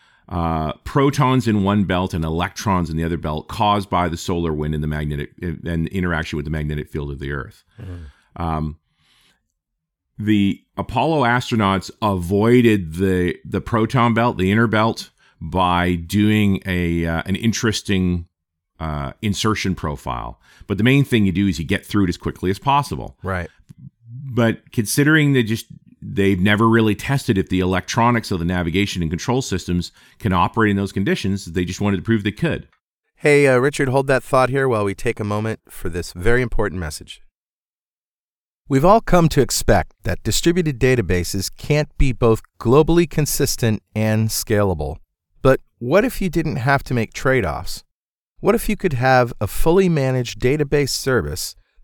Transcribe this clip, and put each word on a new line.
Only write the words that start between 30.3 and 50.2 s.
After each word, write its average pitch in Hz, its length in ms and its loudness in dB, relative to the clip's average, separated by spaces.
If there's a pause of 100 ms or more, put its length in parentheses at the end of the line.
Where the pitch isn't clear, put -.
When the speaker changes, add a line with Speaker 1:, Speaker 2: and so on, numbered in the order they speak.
Speaker 1:
operate 98 380 2
in 101 60 2
those 98 160 -2
conditions. 98 540 -2
They 87 180 -2
just 90 160 -6
wanted 101 180 0
to 82 40 -8
prove 110 220 0
they 104 80 -2
could. 147 340 -4 (500)
Speaker 2:
Hey, 143 300 4
uh, 127 120 4
Richard, 139 300 0
hold 135 200 0
that 131 160 0
thought 131 260 2
here 135 180 0
while 110 160 0
we 98 120 -2
take - 240 -4
a 110 40 -6
moment 107 440 -4
for - 200 -8
this 85 240 -6
very 117 300 2
important 98 380 -2
message. - 420 -12 (1500)
We've 135 160 2
all 214 160 6
come 170 300 4
to 147 100 4
expect - 540 0 (100)
that - 180 -4
distributed 156 580 0
databases 95 760 0
can't 151 420 -2
be 135 140 4
both 113 300 2 (160)
globally 160 500 4
consistent - 720 0 (120)
and 110 340 0
scalable. 95 680 -2 (460)
But 131 180 4 (180)
what 160 260 2
if - 180 -4
you 185 80 -2
didn't 160 260 -2
have 139 280 0
to 135 100 -4
make 113 180 -2
trade-offs? 101 720 -2 (560)
What 185 140 2
if - 140 -2
you 214 80 -2
could 170 180 -2
have 127 460 2
a 104 60 0
fully 180 420 2
managed 131 520 -2